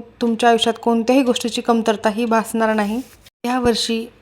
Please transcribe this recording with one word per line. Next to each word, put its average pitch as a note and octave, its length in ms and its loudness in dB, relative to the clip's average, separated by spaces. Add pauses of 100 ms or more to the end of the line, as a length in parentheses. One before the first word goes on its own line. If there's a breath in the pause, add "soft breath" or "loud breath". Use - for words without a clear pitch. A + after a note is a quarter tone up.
(220)
तुमच्या A#3 280 2
आयुष्यात A#3 240 2 (100)
कोणत्याही A#3 400 2
गोष्टीची A#3+ 380 -2
कमतरता A3+ 480 0
ही A3 160 -2
भासणार A3 480 0
नाही. G#3+ 280 -2 (440)
यावर्षी A#3 600 -2 (160)